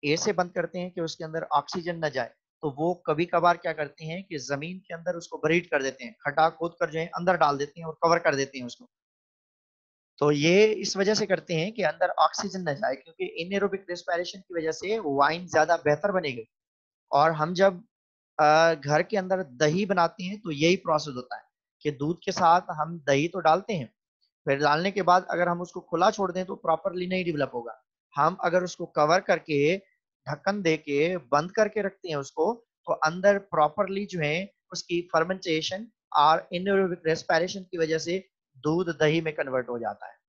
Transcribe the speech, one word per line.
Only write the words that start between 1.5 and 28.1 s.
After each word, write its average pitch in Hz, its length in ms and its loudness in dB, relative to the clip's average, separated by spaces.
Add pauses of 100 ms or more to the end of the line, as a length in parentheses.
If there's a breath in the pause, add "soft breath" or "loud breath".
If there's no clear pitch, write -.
न 151 60 0
जाए, 123 240 -4 (280)
तो 151 80 -2
वो 156 240 -2
कभी 165 320 -2
कभार 170 300 2
क्या 170 160 -6
करते 156 320 -10
हैं 170 200 -10
कि 165 140 -10
जमीन 143 400 -8
के 175 160 -16
अंदर 170 200 -6
उसको 165 240 -12
बरीड 165 280 0
कर 147 160 0
देते 131 220 -6
हैं, 113 200 -16
खड्डा 156 240 2
खोद 165 320 -6
कर 170 100 -2
जो 156 80 -6
है 165 80 -4
अंदर 175 300 0
डाल 147 220 2
देते 143 220 -8
हैं 165 60 -12
और 160 160 -12
कवर 170 160 6
कर 165 160 2
देते 135 240 -4
हैं 127 80 -10
उसको। - 240 -18 (1300)
तो 147 120 4
ये 165 360 4
इस 208 300 -2
वजह 196 180 2
से 208 120 -2
करते 175 280 -4
हैं 170 180 -2
कि 226 100 -6
अंदर 170 260 0
ऑक्सीजन - 520 0
न 160 140 -4
जाए, 127 200 -4
क्योंकि - 500 -10
anaerobic 190 360 -2
respiration 175 560 -6
की 185 180 -18
वजह 160 180 -2
से 190 260 -4
wine 156 480 0
ज्यादा 165 300 4
बेहतर 151 360 0
बनेगी। 139 360 -4 (640)
और 151 200 6
हम 156 220 -2
जब, 185 300 2 (560)
अ, 156 340 6
घर 147 280 0
के 190 140 -2
अंदर 185 260 0
दही 151 440 0
बनाते 180 380 0
हैं 202 160 -8
तो 165 100 -8
यही 160 260 2
process 151 400 -2
होता 123 200 -12
है - 140 -20 (320)
कि 151 80 -2
दूध 147 340 -4
के 190 80 -4
साथ 175 280 6 (100)
हम 165 280 -6
दही 143 300 2
तो - 120 -8
डालते 170 320 2
हैं, 139 220 -6 (540)
फिर 139 100 2
डालने 151 320 2
के 196 120 -2
बाद 180 280 4
अगर 175 180 0
हम 175 120 -2
उसको 180 200 -10
खुला 175 300 2
छोड़ 196 220 -4
दें 185 140 -6
तो 190 80 -10
properly 180 520 -2
नहीं 185 180 -2
develop 147 300 -2
होगा। 117 280 -10 (340)